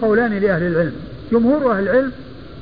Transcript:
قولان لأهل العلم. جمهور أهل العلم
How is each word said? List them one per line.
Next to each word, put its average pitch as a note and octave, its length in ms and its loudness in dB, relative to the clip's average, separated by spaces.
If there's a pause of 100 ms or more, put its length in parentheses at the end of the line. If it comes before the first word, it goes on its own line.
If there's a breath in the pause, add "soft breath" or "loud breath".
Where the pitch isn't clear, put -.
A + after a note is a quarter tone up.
قولان A3+ 320 2
لأهل F#3+ 300 0
العلم. E3+ 280 0 (400)
جمهور B3 400 4
أهل G3+ 120 0
العلم B3+ 280 2 (500)